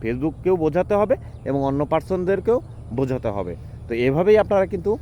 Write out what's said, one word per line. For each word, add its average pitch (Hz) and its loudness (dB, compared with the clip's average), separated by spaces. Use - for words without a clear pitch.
Facebook-কেও 135 0
বোঝাতে 180 2
হবে 214 2
এবং 139 0
অন্য 139 0
পার্সনদেরকেও 190 0
বোঝাতে 127 0
হবে। 90 -4
তো 120 -4
এভাবেই 180 6
আপনারা 196 2
কিন্তু 196 -4